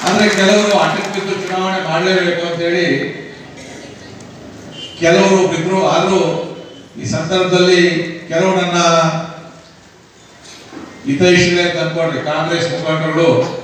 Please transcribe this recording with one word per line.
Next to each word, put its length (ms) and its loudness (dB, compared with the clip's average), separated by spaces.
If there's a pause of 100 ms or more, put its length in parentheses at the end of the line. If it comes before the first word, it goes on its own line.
ಆದ್ರೆ 260 4
ಕೆಲವರು 480 4
ಆಟಕ್ಕೆ 420 -2
ಬಿದ್ದು 280 -6
ಚುನಾವಣೆ 420 -4
ಮಾಡ್ಲೇಬೇಕು 640 0
ಅಂತೇಳಿ 340 0 (2000)
ಕೆಲವರು 480 4
ಬಿದ್ರು. 420 0
ಆದ್ರೂ 300 2 (800)
ಈ 40 -8
ಸಂದರ್ಭದಲ್ಲಿ 840 2 (380)
ಕೆಲವು 280 2
ನನ್ನ 220 0 (2250)
ಹಿತೈಷಿಗಳೇ 580 4
ಅಂತ 160 -2
ಅನ್ಕೊಂಡ್ರೆ, 420 -2
ಕಾಂಗ್ರೆಸ್ 500 -2
ಮುಖಂಡರುಗಳು 920 0